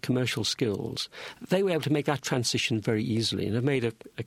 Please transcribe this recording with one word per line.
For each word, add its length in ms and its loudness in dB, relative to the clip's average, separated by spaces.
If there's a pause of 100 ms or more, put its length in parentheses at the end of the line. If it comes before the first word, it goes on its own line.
commercial 400 0
skills. 640 -2 (400)
They 140 4
were 80 2
able 120 0
to 100 0
make 140 2
that 160 2
transition 580 0
very 240 2
easily 420 0
and 80 0
have 80 0
made 220 2
a, 80 0 (260)
a 80 -4